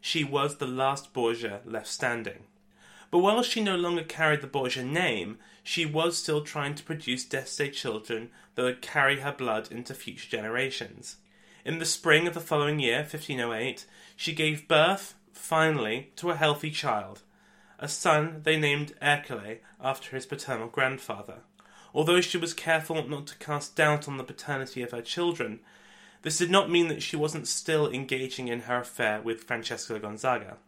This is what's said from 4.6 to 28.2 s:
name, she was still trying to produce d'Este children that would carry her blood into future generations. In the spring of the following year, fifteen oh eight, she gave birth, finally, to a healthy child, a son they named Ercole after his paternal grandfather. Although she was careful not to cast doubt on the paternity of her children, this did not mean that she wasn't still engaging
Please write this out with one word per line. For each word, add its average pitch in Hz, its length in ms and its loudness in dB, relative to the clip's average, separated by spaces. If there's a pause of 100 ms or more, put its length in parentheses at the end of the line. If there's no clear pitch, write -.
name, 123 540 0 (240)
she - 240 -2
was 160 300 0
still 151 260 0
trying 147 340 -4
to - 80 -14
produce 127 400 -4
d'Este 139 480 -4
children 113 580 -4 (240)
that 131 80 0
would 123 200 0
carry 139 380 2
her 143 120 -4
blood 113 380 -2
into 120 240 -10
future - 340 -14
generations. 117 880 -6 (480)
In 165 140 -2
the 160 60 -4
spring 160 420 4
of 170 80 -2
the 170 60 -6
following 147 380 2
year, 131 260 2
fifteen 151 360 -6
oh 117 120 0
eight, 117 320 -4 (320)
she - 160 -4
gave 156 360 0
birth, 165 460 6 (180)
finally, 143 840 2
to 175 140 -2
a 165 60 0
healthy 151 340 2
child, 104 520 -4 (560)
a 147 100 -8
son 156 560 2
they 156 140 4
named 147 440 0
Ercole 127 560 0 (220)
after 131 300 -4
his 131 160 -8
paternal 120 420 -6
grandfather. 131 720 -4 (500)
Although 165 280 6
she 180 180 0
was 170 160 -4
careful 160 540 0
not 143 180 -8
to - 120 -16
cast 147 360 -6
doubt 151 320 4
on 139 100 -6
the 131 80 -6
paternity 135 580 -6
of 117 100 -6
her 120 100 -6
children, 165 560 -2 (640)
this 156 160 -2
did 175 120 2
not 190 200 6
mean 170 160 6
that 151 160 -4
she - 140 -4
wasn't 151 320 -2
still 151 420 2
engaging 131 560 -4